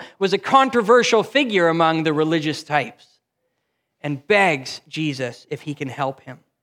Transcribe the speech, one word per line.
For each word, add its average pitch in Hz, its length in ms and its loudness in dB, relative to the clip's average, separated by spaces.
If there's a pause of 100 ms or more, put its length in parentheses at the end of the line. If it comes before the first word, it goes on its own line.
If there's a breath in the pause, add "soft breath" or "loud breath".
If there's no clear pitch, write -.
(180 loud breath)
was 190 140 -2
a 190 60 0
controversial 240 840 2
figure 214 440 2
among 160 360 2
the 156 100 0
religious 156 500 -2
types, - 560 -6 (800)
and 143 280 -8
begs 180 600 0
Jesus 135 640 -6
if 143 140 -10
he 147 120 -8
can 139 140 -8
help 135 320 -8
him. 127 180 -20 (240)